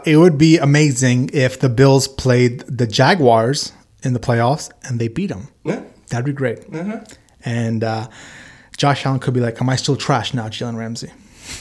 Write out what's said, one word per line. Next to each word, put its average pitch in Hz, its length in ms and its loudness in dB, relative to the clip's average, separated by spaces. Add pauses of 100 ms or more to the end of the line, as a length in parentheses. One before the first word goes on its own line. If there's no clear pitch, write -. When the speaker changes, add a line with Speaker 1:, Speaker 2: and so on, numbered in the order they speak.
Speaker 1:
it 156 120 4
would 165 200 6
be 160 220 6
amazing 135 760 2
if 127 260 0
the 135 100 2
Bills 135 380 4
played 123 600 0
the 120 180 -4
Jaguars 131 880 2 (320)
in 127 100 -2
the 120 60 -2
playoffs 120 500 0 (140)
and 120 160 -6
they 117 80 -2
beat 156 240 -6
'em. 107 160 -12 (160)
Speaker 2:
Yeah. 190 180 -6 (280)
Speaker 1:
That'd 123 160 -6
be 143 80 -4
great. 131 260 -6 (120)
Speaker 2:
Uh-huh. 196 280 -8 (440)
Speaker 1:
And, 113 400 -4
uh, 110 240 -4 (680)
Josh 143 280 -2
Allen 135 140 -2
could 127 140 -4
be 123 60 0
like, 117 220 -4
"Am 123 80 0
I 131 80 -2
still 135 180 -2
trash 120 380 -2
now, 113 140 -6
Jalen 117 300 -8
Ramsey?" 113 340 -10 (500)